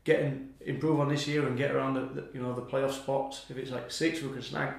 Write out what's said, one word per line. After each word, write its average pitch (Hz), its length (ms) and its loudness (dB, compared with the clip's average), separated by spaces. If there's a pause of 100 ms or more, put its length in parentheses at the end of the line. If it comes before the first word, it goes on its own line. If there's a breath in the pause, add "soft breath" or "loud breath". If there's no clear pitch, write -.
get - 180 6
and 135 380 -2
improve 147 400 2
on 139 80 4
this 143 180 2
year 147 220 2
and 123 100 0
get 139 140 2
around 135 220 2
the, 131 80 0
the, 135 320 -6
you 131 80 -6
know, 123 120 -2
the 123 80 -6
playoff 135 300 0
spots, - 580 -2
if 127 80 -10
it's, 131 140 -6
like, 120 180 -6
six, 160 320 0
we 135 120 -4
can 135 80 -6
snag, 147 380 -2